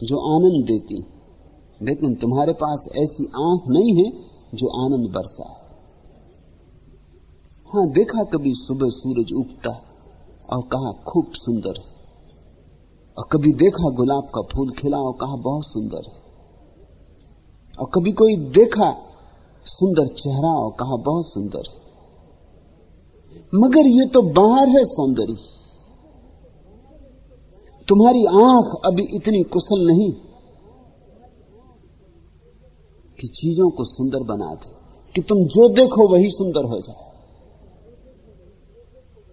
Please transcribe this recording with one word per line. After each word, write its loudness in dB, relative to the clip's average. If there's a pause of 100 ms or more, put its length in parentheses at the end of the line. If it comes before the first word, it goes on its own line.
जो -2
आनंद 2
देती, -6 (760)
लेकिन -4
तुम्हारे -2
पास -6
ऐसी -2
आंख -2
नहीं 4
है -2 (420)
जो -4 (160)
आनंद -2
बरसाए। -10 (2000)
हां, 0
देखा 0
कभी -2
सुबह -4
सूरज -4
उगता -8 (680)
और -6
कहा, -6
"खूब -4
सुंदर -6
है," -20 (1200)
और -14
कभी 2
देखा 0
गुलाब -2
का -6
फूल -6
खिला -6
और -6
कहा, -10
"बहुत -6
सुंदर -10
है," -20 (1600)
और -10
कभी 0
कोई 4
देखा 2 (680)
सुंदर -2
चेहरा -4
और -4
कहा, -6
"बहुत -4
सुंदर -10
है," -20 (1700)
मगर 4
ये 6
तो 4
बाहर 4
है 4
सौंदर्य। -2 (2500)
तुम्हारी 6
आंख 4
अभी 2
इतनी -2
कुशल 0
नहीं 4 (3000)
कि -12
चीजों 0
को -6
सुंदर -4
बना -8
दे, -18 (440)
कि 0
तुम 0
जो 6
देखो 4
वही 4
सुंदर -4
हो -8
जाए। -16 (2250)